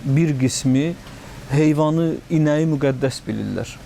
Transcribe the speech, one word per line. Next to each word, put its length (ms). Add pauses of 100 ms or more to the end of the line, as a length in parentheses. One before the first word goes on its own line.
bir 360
qismi 540 (560)
heyvanı, 640 (160)
inəyi 420
müqəddəs 540
bilirlər. 420 (160)